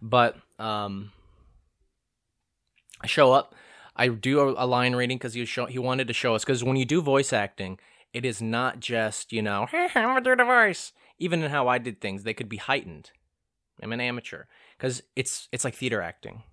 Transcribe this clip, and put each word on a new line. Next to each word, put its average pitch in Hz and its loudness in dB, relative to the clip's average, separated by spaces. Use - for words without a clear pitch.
But, 117 4
um, 101 -4
I - -12
show 135 6
up. 139 4
I 127 4
do 127 2
a, 135 2
a - 0
line 123 2
reading 123 0
cause 117 -8
he 120 -6
was 117 -4
show-, 123 -4
he 123 -8
wanted 127 -2
to 120 -4
show 120 2
us. 110 0
Cause 127 0
when 131 2
you 135 2
do 147 2
voice 139 2
acting, 98 -2
it 120 -8
is 120 -4
not 117 -2
just, 113 -4
you 110 -2
know, 104 0
<laughs> - -10
I'm 349 0
gonna 262 2
do 254 2
the 247 4
voice. 233 2
Even 170 0
in 151 -2
how 139 2
I 123 4
did 120 -6
things, 98 -6
they 110 -4
could 113 -8
be 104 -10
heightened. 101 -4
I'm 110 -8
an 117 -6
amateur. 123 -6
Cause 131 -4
it's, - -6
it's 127 -4
like 123 -4
theater 113 -2
acting. 95 -10